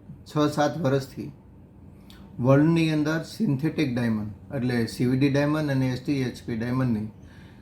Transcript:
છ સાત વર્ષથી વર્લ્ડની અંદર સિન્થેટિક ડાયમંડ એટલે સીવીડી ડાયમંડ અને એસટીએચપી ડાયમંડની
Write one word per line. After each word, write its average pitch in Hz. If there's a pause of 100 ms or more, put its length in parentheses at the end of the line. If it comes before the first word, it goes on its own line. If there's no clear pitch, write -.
(260)
છ 147
સાત 147
વર્ષથી 135 (1080)
વર્લ્ડની 156
અંદર 151
સિન્થેટિક 151
ડાયમંડ 110
એટલે 123
સીવીડી 131
ડાયમંડ 147
અને 131
એસટીએચપી 127
ડાયમંડની 120 (560)